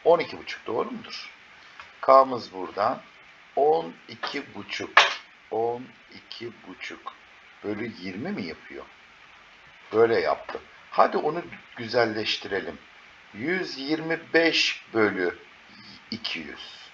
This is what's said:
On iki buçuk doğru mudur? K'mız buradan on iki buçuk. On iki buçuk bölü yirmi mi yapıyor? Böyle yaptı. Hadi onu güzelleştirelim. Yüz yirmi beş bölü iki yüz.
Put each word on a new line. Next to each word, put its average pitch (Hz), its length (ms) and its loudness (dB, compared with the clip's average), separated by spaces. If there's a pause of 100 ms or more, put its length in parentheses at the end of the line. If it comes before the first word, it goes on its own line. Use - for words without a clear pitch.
On 165 160 6
iki 107 180 -6
buçuk - 300 -12
doğru 143 240 -2
mudur? - 400 -12 (680)
K'mız 131 520 6
buradan 95 480 -2 (540)
on 160 380 2 (140)
iki 127 480 -10
buçuk. 101 340 -8 (640)
On 120 320 -2 (320)
iki 113 360 -12 (160)
buçuk - 460 -12 (500)
bölü 107 360 -4
yirmi 98 300 -8
mi 170 140 -4
yapıyor? 69 420 -12 (1080)
Böyle 113 260 6
yaptı. - 400 -2 (320)
Hadi 226 260 6
onu 165 260 -2 (320)
güzelleştirelim. 107 1000 0 (560)
Yüz 151 440 -4
yirmi 160 420 -2 (140)
beş 160 600 4
bölü 95 460 2 (720)
iki - 280 -8
yüz. - 540 -16